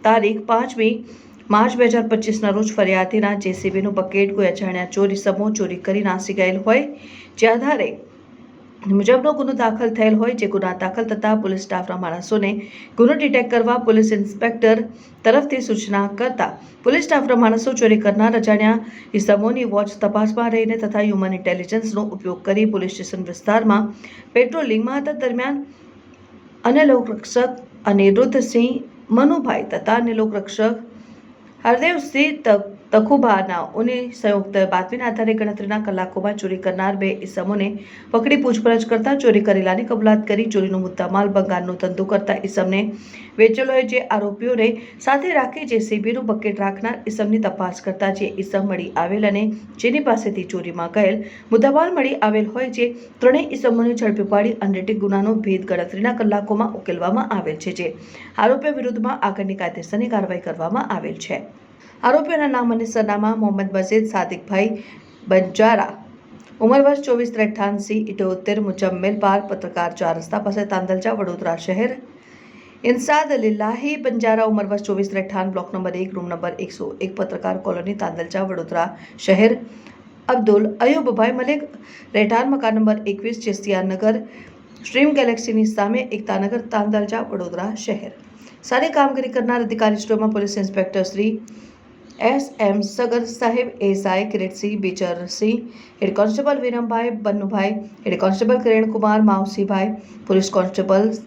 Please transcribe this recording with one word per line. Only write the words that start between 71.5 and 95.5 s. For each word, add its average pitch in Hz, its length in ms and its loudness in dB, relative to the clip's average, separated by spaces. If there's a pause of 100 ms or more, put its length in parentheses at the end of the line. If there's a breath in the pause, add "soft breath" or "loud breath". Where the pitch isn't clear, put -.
શહેર. 214 260 -2 (920 loud breath)
ઇન્સાદ 294 600 2
લીલાહી 220 500 -2 (140)
બંજારા, 220 460 2
ઉંમર 208 180 0
વર્ષ 208 180 -4
ચોવીસ, 196 300 -2
રહેઠાણ 190 340 -4
બ્લોક 180 220 -6
નંબર 185 260 -4
એક, 190 160 -6
રૂમ 175 140 -8
નંબર 170 260 -6 (100)
એકસો - 300 -10
એક, 190 180 -6
પત્રકાર 185 540 -4
કોલોની, 180 320 -6
તાંદલજા, 170 480 -6
વડોદરા 170 400 -4 (380 loud breath)
શહેર. 208 300 6 (720 loud breath)
અબ્દુલ 214 420 4 (180)
અયુબભાઈ 247 520 2
મલિક, 285 260 -2 (520 loud breath)
રહેઠાણ 226 380 2
મકાન 220 260 0
નંબર 214 320 2
એકવીસ, 220 320 -6
ચેસિયાનગર, 196 760 -2 (600 loud breath)
સ્ટ્રીમ 285 400 2
ગેલેક્સીની 220 560 2
સામે, 214 300 0 (100)
એકતાનગર, 202 440 -2 (140)
તાંદલજા, 214 560 0
વડોદરા 180 400 -6 (160)
શહેર. - 260 -6 (480 loud breath)
સારી 285 400 0
કામગીરી 262 340 0
કરનાર 240 280 0
અધિકારી 214 380 0
શ્રેણીમાં 214 380 0
પોલીસ 202 240 -2
ઇન્સ્પેક્ટર 190 420 -2
શ્રી 208 280 -2 (880 loud breath)
એસ 269 260 0 (120)
એમ 202 240 2
સગર 233 420 -2
સાહેબ, 240 440 -2 (120)
એસ 196 240 0
આઈ 190 280 0
કિરીટસિંહ 202 500 -4
બેચરસિંહ, 185 800 -2 (380 loud breath)